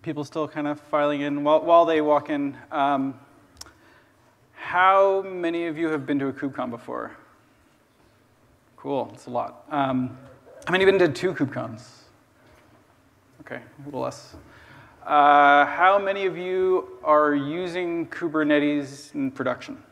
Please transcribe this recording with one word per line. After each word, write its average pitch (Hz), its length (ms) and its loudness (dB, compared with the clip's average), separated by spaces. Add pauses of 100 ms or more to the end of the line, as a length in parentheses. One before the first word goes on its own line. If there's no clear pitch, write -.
People 147 220 -8
still 151 240 -6
kind 151 180 -8
of 147 140 -6
filing 147 400 -2
in. 143 240 -4
While, 151 160 4
while 170 240 6
they 160 160 2
walk 147 300 0
in, 143 280 -6 (140)
um, 139 420 0 (1400)
how 190 680 2
many 170 460 -6
of 151 100 -8
you 165 120 -2
have 143 140 -4
been 143 140 -2
to 139 80 -2
a 135 60 -4
KubeCon 135 380 -8
before? 117 460 -12 (1600)
Cool, 139 280 -6
that's - 220 -18
a 127 40 -16
lot. 120 400 -8
Um, 131 480 -4 (480)
how 165 60 -4
many 185 120 2
have 190 80 6
been 185 140 4
to 139 80 0
two 185 180 -4
KubeCons? 120 540 -6 (1600)
Okay, 127 180 -14
a 139 240 -20
little 139 160 -10
less. - 340 -10 (720)
Uh, 143 600 6
how 185 300 4
many 196 300 -2
of 170 100 -2
you 185 680 -2
are 151 320 4
using 170 720 -6
Kubernetes 147 1040 -2
in 135 160 -4
production? 127 500 -8 (120)